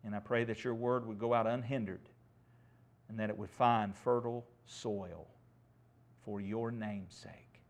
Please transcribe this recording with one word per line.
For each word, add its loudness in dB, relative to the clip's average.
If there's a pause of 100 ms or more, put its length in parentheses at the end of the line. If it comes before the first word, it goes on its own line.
and -4
I -2
pray 2
that -4
your 2
word 2
would -6
go 2
out 6
unhindered -2 (960)
and -8
that 0
it -4
would -8
find 4
fertile 0 (220)
soil -6 (1000)
for -4
your -2
name's -6
sake. -20